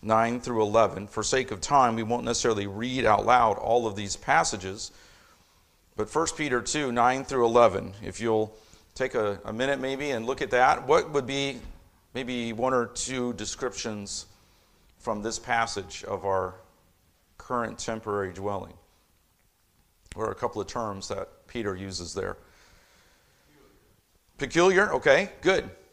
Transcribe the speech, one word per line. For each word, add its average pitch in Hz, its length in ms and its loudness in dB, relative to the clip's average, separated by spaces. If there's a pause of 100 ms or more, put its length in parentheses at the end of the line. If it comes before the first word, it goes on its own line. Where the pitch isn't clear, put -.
nine 113 380 2
through 120 220 0
eleven. 104 460 4
For 107 160 -6
sake 131 260 0
of 98 100 -8
time, 127 360 4
we 113 80 -2
won't 120 200 -2
necessarily 113 440 0
read 117 360 -4
out 104 220 6
loud 117 320 6
all 117 300 2
of 101 80 -6
these 101 180 -6
passages. 113 800 -2 (1040)
But 104 120 -4
First 165 300 -2
Peter 127 240 -2
two, 143 300 -2
nine 127 320 2
through 127 200 0
eleven, 104 480 4 (100)
if - 180 -10
you'll 110 360 0 (380)
take 127 200 -4
a, 104 300 -2
a 107 80 -10
minute 131 280 -2
maybe 135 300 -4
and 113 140 -4
look 127 160 -4
at 131 100 -4
that, 127 360 4
what 156 240 4
would 143 160 0
be 139 320 -4 (560)
maybe 120 380 -6
one 120 200 -2
or 120 140 2
two 123 460 -4
descriptions 107 920 -8 (720)
from 107 220 -4
this 107 160 -4
passage 113 680 -4
of 98 200 -6
our 95 300 0 (840)
current 120 400 -4
temporary 101 560 -4
dwelling? 95 420 -8 (1400)
What 107 140 -4
are - 20 -2
a 101 60 -8
couple 117 260 -6
of 90 60 -8
terms 104 400 -6
that 98 200 -8 (200)
Peter 104 260 -6
uses 90 400 -10
there? 95 220 -6 (2000)
Peculiar, 180 560 4
okay, 151 360 6 (100)
good. 165 280 2 (240)